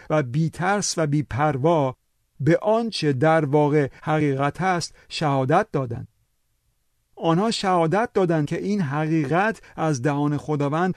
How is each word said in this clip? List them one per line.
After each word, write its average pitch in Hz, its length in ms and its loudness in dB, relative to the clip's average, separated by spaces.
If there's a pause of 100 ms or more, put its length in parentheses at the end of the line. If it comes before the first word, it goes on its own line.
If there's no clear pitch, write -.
و 156 140 0
بی 143 260 0
ترس 190 480 -2
و 160 100 0
بی 147 160 0
پروا 143 720 0 (440)
به 156 180 2
آنچه 214 560 0
در 156 320 2
واقع 147 440 2 (120)
حقیقت 147 600 -2
است 180 340 -2 (140)
شهادت 143 640 0
دادند. 113 360 -6 (1120)
آنها 190 300 2
شهادت 185 640 0
دادند 170 340 2
که 170 100 -6
این 202 240 -2
حقیقت 156 800 -2 (140)
از 151 260 -2
دهان 147 360 0
خداوند 151 600 -2